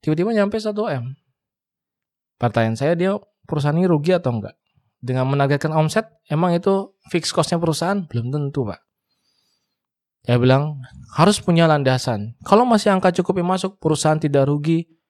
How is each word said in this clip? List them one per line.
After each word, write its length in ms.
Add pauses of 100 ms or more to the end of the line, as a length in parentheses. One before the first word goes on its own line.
Tiba-tiba 320
nyampe 240
satu 320
M. 240 (1300)
Pertanyaan 380
saya, 180
dia 160 (320)
perusahaan 320
ini 80
rugi 320
atau 160
enggak? 240 (460)
Dengan 260
menargetkan 460
omset, 340 (220)
emang 260
itu 380 (160)
fixed 240
cost-nya 240
perusahaan? 480
Belum 240
tentu, 340
Pak. 160 (1400)
Saya 140
bilang, 400 (400)
harus 240
punya 240
landasan. 800
Kalau 160
masih 320
angka 160
cukup 320
yang 80
masuk, 320
perusahaan 360
tidak 280
rugi, 400 (240)